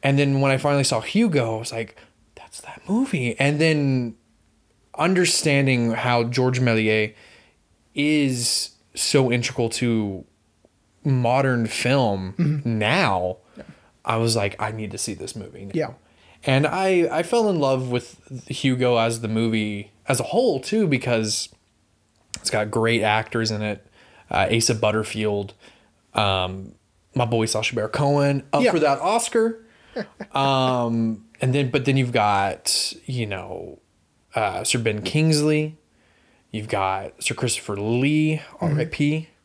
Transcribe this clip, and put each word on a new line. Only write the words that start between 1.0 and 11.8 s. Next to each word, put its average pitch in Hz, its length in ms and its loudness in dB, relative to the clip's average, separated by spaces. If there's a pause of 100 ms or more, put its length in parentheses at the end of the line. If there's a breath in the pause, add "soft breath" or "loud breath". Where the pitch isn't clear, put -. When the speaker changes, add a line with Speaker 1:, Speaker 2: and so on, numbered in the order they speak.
Speaker 1:
Hugo, 147 540 2
I 110 40 -6
was 113 120 -10
like, 113 240 -8 (400 loud breath)
"That's - 260 -20
that - 260 -20
movie." 180 520 0
And 143 200 2
then 139 560 2 (800)
understanding 143 960 2
how 120 340 0
George 127 340 0
Méliès 110 540 2 (840 loud breath)
is 143 760 0 (240)
so 131 360 2
integral 120 380 0
to 107 560 -2 (760)
modern 127 640 2
film 107 680 0